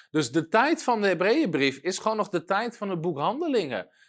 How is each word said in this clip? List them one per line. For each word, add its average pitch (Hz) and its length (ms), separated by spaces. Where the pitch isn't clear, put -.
Dus 143 220
de 160 160
tijd 277 340
van 233 180
de 202 60
Hebreeënbrief 180 720
is 185 220
gewoon 220 180
nog 208 120
de - 160
tijd 220 320
van 202 140
het 175 100
boek 160 180
Handelingen. 190 720